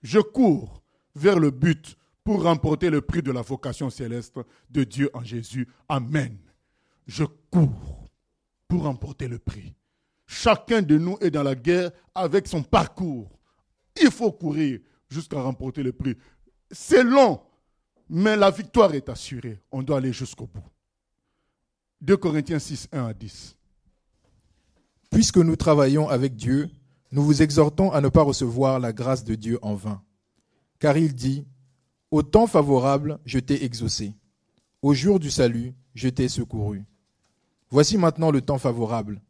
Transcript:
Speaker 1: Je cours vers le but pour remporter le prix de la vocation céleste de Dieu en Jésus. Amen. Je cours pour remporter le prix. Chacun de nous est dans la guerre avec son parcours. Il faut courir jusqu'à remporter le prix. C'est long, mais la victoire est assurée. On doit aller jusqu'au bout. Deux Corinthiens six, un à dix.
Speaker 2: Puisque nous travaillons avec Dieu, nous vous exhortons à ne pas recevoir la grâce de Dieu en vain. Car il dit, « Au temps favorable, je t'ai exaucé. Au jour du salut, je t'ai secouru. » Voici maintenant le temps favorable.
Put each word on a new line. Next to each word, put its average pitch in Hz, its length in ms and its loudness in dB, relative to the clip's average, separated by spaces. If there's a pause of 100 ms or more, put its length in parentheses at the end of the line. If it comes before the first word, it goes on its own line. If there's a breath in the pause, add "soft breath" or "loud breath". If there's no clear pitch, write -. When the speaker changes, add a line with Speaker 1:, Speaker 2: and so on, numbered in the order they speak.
Speaker 1:
Je 127 160 2
cours 196 640 2 (320)
vers 175 240 4
le 151 120 4
but 147 460 -2 (280)
pour 202 180 0
remporter 165 480 0
le 151 100 0
prix 165 220 -4
de 135 80 -4
la 123 120 -4
vocation 131 480 -8
céleste 120 500 -10 (300 soft breath)
de 135 120 0
Dieu 127 320 -2
en 120 80 -12
Jésus. 120 460 -8 (200 soft breath)
Amen. 131 480 -4 (720)
Je - 180 -4 (260)
cours - 580 0 (580)
pour 170 160 -2
remporter 139 460 -8
le 117 100 -10
prix. - 360 -12 (520)
Chacun 220 560 0
de 151 160 4
nous 180 220 -2
est 180 100 0
dans 147 140 -4
la 139 100 -2
guerre 170 380 -2 (220 soft breath)
avec 185 340 -2
son 160 140 -4
parcours. 151 680 -2 (720)
Il 277 80 8
faut 220 220 -2
courir 147 480 -4 (280)
jusqu'à 147 320 -10
remporter 131 420 -8
le 127 100 -4
prix. 127 240 -4 (540 soft breath)
C'est 254 340 2
long, 240 360 4 (720)
mais 208 260 0
la 202 140 4
victoire 190 440 2
est 135 140 -8
assurée. 117 520 -12 (100)
On 131 120 -8
doit 139 160 -2
aller 131 140 -2
jusqu'au 113 340 -12
bout. - 180 -18 (1400)
Deux 185 180 4
Corinthiens 156 420 -2
six, - 320 -12
un 131 140 -4
à 110 80 -8
dix. - 420 -18 (1500)
Speaker 2:
Puisque 214 280 4
nous 165 180 4
travaillons 147 520 4
avec 131 280 -2
Dieu, 127 320 -2 (420)
nous 143 140 0
vous 147 180 4
exhortons 151 480 4
à 143 120 2
ne 139 60 2
pas 160 140 6
recevoir 131 560 0
la 120 140 -2
grâce 123 320 -4
de 110 100 -4
Dieu 110 280 -4
en 107 120 -4
vain. 101 280 -10 (760)
Car 147 200 2
il 156 160 2
dit, « 135 320 -4 (640)
Au 151 120 2
temps 214 240 4
favorable, 143 800 2
je 127 140 -4
t'ai 135 260 -2
exaucé. 113 500 -6 (680)
Au 143 120 4
jour 180 240 2
du 147 120 -4
salut, 120 440 0 (200)
je 131 140 -4
t'ai 127 200 -2
secouru. » 104 560 -6 (880)
Voici 147 280 4
maintenant 160 320 2
le 135 120 2
temps 139 160 -4
favorable. 113 720 -4